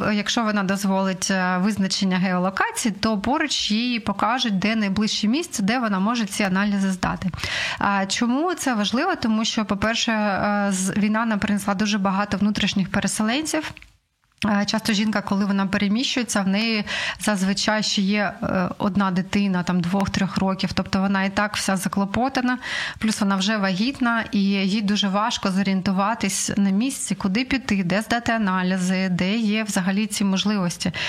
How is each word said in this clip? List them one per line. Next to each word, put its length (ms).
е, 80
якщо 280
вона 200
дозволить, 680
е, 260
визначення 600
геолокації, 840
то 180
поруч 540
їй 280
покажуть, 600
де 160
найближче 520
місце, 360
де 160
вона 200
може 260
ці 180
аналізи 480
здати. 380
А 260
чому 480
це 200
важливо? 420
Тому 300
що, 200
по-перше, 460
е, 600
з-, 260
війна 280
нам 140
принесла 360
дуже 220
багато 400
внутрішніх 540
переселенців. 800
Е, 200
часто 280
жінка, 280
коли 240
вона 220
переміщується, 760
в 60
неї 360
зазвичай 640
ще 180
є, 320
е, 340
одна 340
дитина, 520
там, 180
двох-трьох 560
років, 360
тобто 280
вона 220
і 60
так 260
вся 220
заклопотана, 800
плюс 220
вона 140
вже 220
вагітна, 760
і 120
їй 380
дуже 280
важко 420
зорієнтуватись 1040
на 120
місці, 460
куди 300
піти, 380
де 180
здати 300
аналізи, 800
де 280
є 260
взагалі 440
ці 160
можливості. 680